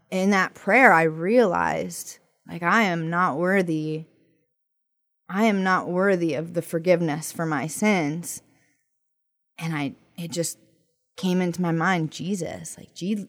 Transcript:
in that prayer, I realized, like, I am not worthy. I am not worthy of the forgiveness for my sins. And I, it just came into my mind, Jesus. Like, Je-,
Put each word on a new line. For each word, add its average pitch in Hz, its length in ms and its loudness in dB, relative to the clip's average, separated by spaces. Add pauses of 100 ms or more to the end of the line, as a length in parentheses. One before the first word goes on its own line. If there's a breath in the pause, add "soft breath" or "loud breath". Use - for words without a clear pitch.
(100)
in 185 200 2
that 190 240 2
prayer, 226 380 6
I 165 120 6
realized, 170 1120 0 (300)
like, 170 160 -10
I 202 180 4
am 170 260 0
not 170 300 0
worthy. 160 680 0 (1200)
I 190 160 0
am 202 180 2
not 185 260 0
worthy 180 460 2
of 165 200 -6
the 170 80 -2
forgiveness 165 680 0
for 170 160 -4
my 151 220 -2
sins. 170 760 -2 (1160)
And 165 160 -4
I, 143 200 -4 (220)
it 170 160 -10
just 165 260 -4 (580)
came 185 240 0
into 175 220 -2
my 170 100 0
mind, 165 380 0
Jesus. 170 680 -8
Like, - 160 -20
Je-, 202 340 -6